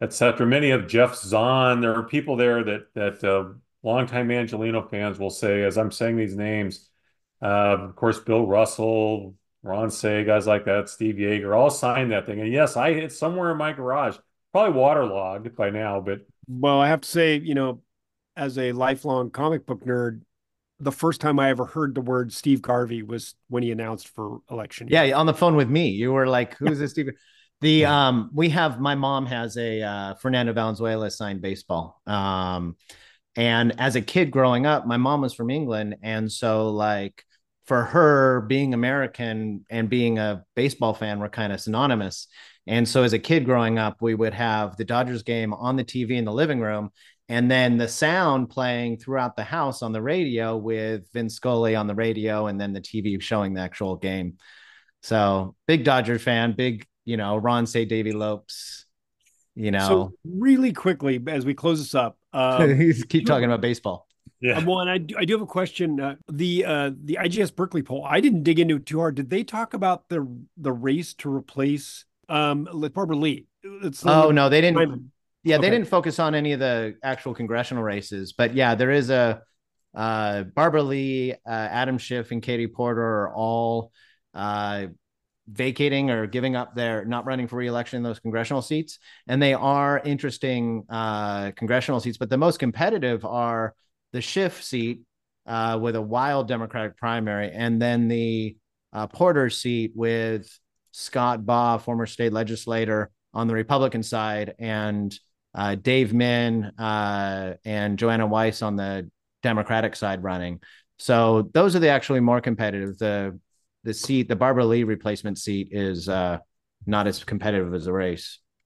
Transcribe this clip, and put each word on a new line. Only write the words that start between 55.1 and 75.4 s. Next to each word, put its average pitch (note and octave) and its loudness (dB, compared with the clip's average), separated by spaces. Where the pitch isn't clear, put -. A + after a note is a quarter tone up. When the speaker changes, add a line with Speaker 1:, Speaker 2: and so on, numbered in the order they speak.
Speaker 3:
big D#3 2
Dodger A#2+ 2
fan, A#2 0
big, A#2+ -4
you A#2 -4
know, G#2 -2
Ron A#2 0
Say, A#2 0
Davey A2 -2
Lopes, - -8
you G#2+ -2
know. G2 4
Speaker 2:
So F#2+ 2
really B3 4
quickly, C#3 0
as C#3 -2
we C#3 0
close E3 2
this C#3+ -6
up, A#2+ -4
um, C#3 4
Speaker 3:
<laughs> - 4
He's C#3+ 4
keep - 2
Speaker 2:
you G#3+ 0
Speaker 3:
talking B2+ 4
about A#2 2
baseball. G#2+ -4
Speaker 1:
Yeah. B2 0
Speaker 2:
Um, E3 0
well, F#3 0
and F3+ -2
I F#3 0
do, D#3+ -8
I F#3 -2
do F#3+ 0
have G#3+ 0
a F#3+ -8
question. E3+ -2
Uh, C#3 -4
the, F3 -2
uh, D3 -2
the D3+ -4
I F3 0
G G3+ 0
S F3 -2
Berkeley F3 -4
poll, C#3 -8
I D#3 2
didn't A3 4
dig D#3+ 4
into E3 4
it C3 -6
too D#3 -4
hard. D#3+ 0
Did C3 -6
they G3 -2
talk A3 -8
about F#3 -2
the, D3+ -4
the C#3+ -2
race C3+ -2
to C#3+ -6
replace, C#3 -4
um, D3 0
with D3+ -6
Barbara E3+ 0
Lee? C#3+ 0
It's G3 -10
Speaker 3:
Oh, D#3 8
Speaker 2:
Linda D3+ 6
Speaker 3:
no, C#3 6
they D3+ 6
didn't. E3+ 4
Speaker 2:
Simon. C#3+ 0